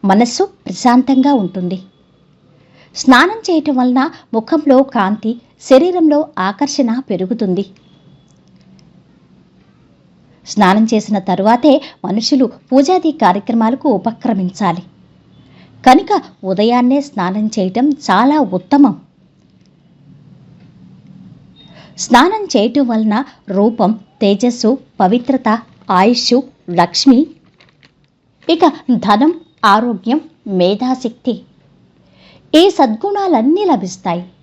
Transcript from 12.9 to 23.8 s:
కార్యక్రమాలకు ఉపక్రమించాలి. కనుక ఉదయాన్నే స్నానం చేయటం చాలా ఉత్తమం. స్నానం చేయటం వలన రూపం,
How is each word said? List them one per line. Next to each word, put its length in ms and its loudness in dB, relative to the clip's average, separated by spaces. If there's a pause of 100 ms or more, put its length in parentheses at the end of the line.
కార్యక్రమాలకు 760 -2
ఉపక్రమించాలి. 920 -4 (1040)
కనుక 360 4 (220)
ఉదయాన్నే 560 0
స్నానం 580 -6
చేయటం 320 0
చాలా 500 0
ఉత్తమం. 600 0 (3000)
స్నానం 460 0 (120)
చేయటం 300 0
వలన 380 -2 (240)
రూపం, 520 0 (200)